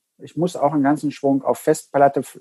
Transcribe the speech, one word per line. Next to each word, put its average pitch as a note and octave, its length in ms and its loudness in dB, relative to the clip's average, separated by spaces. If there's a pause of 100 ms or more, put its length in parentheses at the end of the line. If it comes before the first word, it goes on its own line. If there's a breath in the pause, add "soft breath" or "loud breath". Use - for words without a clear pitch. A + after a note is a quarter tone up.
(180)
Ich - 200 -18
muss E3+ 180 -2
auch C#3+ 160 0
einen D3 120 0
ganzen D3 280 0
Schwung C#3 320 -2
auf B2 140 -2
Festplatte C#3 640 0
f-, - 200 -14